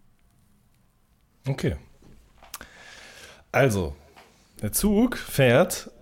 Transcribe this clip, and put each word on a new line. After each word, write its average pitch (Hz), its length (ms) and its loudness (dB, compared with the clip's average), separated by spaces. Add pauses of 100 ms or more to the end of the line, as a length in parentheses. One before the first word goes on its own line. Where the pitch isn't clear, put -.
(1500)
Okay. 131 300 -4 (1700)
Also, 98 460 0 (640)
der - 120 -6
Zug 214 440 0
fährt 139 760 2 (120)